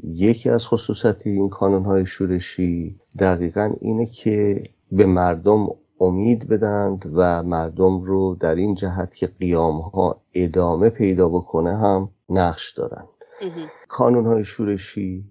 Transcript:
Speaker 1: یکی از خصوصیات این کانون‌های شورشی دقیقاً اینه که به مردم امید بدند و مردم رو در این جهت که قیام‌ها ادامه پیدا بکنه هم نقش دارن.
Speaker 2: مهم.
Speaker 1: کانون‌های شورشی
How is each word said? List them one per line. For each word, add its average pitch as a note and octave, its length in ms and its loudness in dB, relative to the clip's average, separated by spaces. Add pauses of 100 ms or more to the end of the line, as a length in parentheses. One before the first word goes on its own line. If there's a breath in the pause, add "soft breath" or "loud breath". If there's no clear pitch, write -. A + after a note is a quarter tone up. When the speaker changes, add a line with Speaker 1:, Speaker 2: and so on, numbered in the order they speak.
Speaker 1:
یکی G#2+ 460 2
از A#2 160 2
خصوصیات - 600 -2
این G2 220 0
کانون‌های G2 580 2
شورشی F2+ 880 -4 (220)
دقیقاً F#2 600 0
اینه A2+ 260 -2
که G#2 560 -2 (300)
به F#2+ 140 6
مردم F2+ 600 2 (320)
امید G2+ 480 2
بدند G2+ 680 -2
و F2 280 2
مردم F2 580 0
رو F#2+ 400 -2
در D#2+ 140 0
این G2 200 0
جهت F2+ 400 -6
که F#2 120 -4
قیام‌ها E2 920 -2 (140)
ادامه F2 560 2
پیدا F#2 380 2
بکنه F2 480 -2
هم G2+ 320 2 (200)
نقش F2+ 420 -2
دارن. - 340 -10 (380 loud breath)
Speaker 2:
مهم. E3 280 -10 (180)
Speaker 1:
کانون‌های A#2 560 2
شورشی G2 880 -6